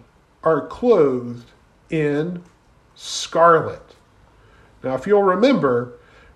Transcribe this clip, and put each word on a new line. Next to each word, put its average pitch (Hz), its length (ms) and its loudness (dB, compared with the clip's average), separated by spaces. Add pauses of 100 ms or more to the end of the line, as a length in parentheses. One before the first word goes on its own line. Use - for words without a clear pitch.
(420)
are 156 240 0
clothed 127 840 -2 (400)
in 160 520 -4 (520)
scarlet. - 1000 0 (880)
Now, 131 120 -6
if 127 120 -6
you'll 202 180 2
remember, 180 760 0 (380)